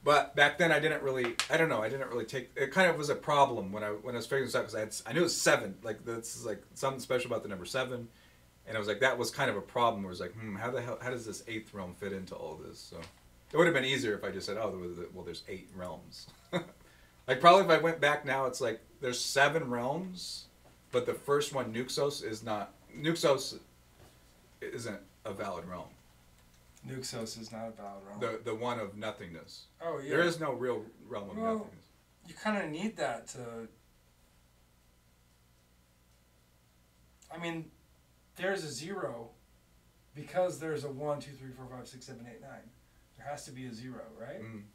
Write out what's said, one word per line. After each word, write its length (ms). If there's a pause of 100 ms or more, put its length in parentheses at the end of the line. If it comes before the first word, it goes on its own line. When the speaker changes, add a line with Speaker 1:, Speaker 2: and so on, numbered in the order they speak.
Speaker 1:
But 320
back 220
then 140
I 80
didn't 240
really, 320 (140)
I 80
don't 120
know, 140
I 60
didn't 200
really 160
take, 300
it 160
kind 180
of 80
was 120
a 60
problem 560
when 120
I, 60
when 260
I 20
was 80
figuring 200
this 100
out, 80
'cause 100
I 60
had 80
s-, 180
I 60
knew 80
it 40
was 160
seven, 440
like, 220
that's, 400
like, 180 (100)
something 280
special 280
about 140
the 60
number 160
seven, 420 (580)
and 120
I 20
was 80
like, 140
that 160
was 120
kind 200
of 80
a 40
problem, 420
where 80
it's 100
like, 120
hmm, 220
how 160
the 100
hell, 200
how 80
does 160
this 240
eighth 240
realm 260
fit 140
into 200
all 220
this? 240
So 180 (540)
it 60
would 100
have 60
been 100
easier 320
if 80
I 80
just 160
said, 100
oh, 140
there 80
was, 180 (160)
well, 120
there's 220
eight 280
realms. 520 (240)
<laughs> 80 (680)
Like, 140
probably 240
if 40
I 80
went 240
back 240
now, 220
it's 120
like, 200 (220)
there's 220
seven 460
realms, 760 (460)
but 140
the 80
first 400
one, 180
Nuxos, 520
is 180
not, 320 (240)
Nuxos 640 (1000)
isn't 380 (260)
a 80
valid 320
realm. 240 (1000)
Speaker 2:
Nuxos 520
is 120
not 160
a 40
valid 360
realm. 120
Speaker 1:
The, 240
the 120
one 240
of 180
nothingness. 680 (160)
Speaker 2:
Oh, 180
yeah. 120
Speaker 1:
There 100
is 180
no 140
real 320 (220)
realm 220
of 80
Speaker 2:
Well, 200
Speaker 1:
nothingness. 280 (420)
Speaker 2:
you 140
kinda 280
need 280
that 320
to, 380 (3750)
I 40
mean, 280 (720)
there's 280
a 80
zero 580 (840)
because 440
there's 240
a 60
one, 300
two, 120
three, 200
four, 180
five, 180
six, 180
seven, 240
eight, 120
nine. 280 (480)
There 100
has 180
to 60
be 140
a 80
zero, 280 (180)
right? 220
Speaker 1:
Mm. 220 (120)